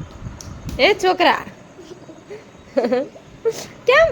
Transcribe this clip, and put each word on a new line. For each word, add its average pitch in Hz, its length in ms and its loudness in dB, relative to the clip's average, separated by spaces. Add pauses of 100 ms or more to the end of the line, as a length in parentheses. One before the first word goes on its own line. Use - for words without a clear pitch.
(800)
એ 269 160 4
છોકરા, 359 500 2 (1300)
<laughs> - 1080 -4
કેમ 587 260 6